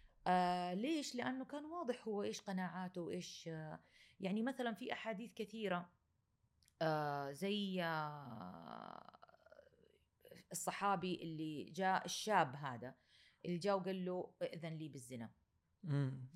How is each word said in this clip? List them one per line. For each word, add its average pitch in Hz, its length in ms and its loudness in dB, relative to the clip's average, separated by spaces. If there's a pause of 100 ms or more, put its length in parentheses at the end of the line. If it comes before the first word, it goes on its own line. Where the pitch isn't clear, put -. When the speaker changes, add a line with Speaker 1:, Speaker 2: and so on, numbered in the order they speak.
(260)
Speaker 1:
آه، 180 480 4
ليش؟ 269 400 0
لأنه 254 300 -2
كان 294 200 -6
واضح 302 440 -2
هو 208 140 0
إيش 214 180 -2
قناعاته 180 600 -2
وإيش، - 480 -4
آه، 156 320 -6 (400)
يعني 190 220 0
مثلًا 233 320 0
في - 180 -6
أحاديث 220 420 -4
كثيرة، 196 560 -2 (920)
آه، 147 500 2
زي، 190 500 0
آه، 90 1400 -4 (1300)
الصحابي 185 720 2
اللي 156 420 -2
جاء، 185 400 4
الشاب 175 520 4
هذا 127 380 -6 (500)
اللي 175 140 0
جاء 196 180 4
وقال 190 280 0
له: 180 380 -2
"ائذن 165 340 -4
لي 156 120 -6
بالزنا". 123 420 -10 (540)
Speaker 2:
مم. 135 500 2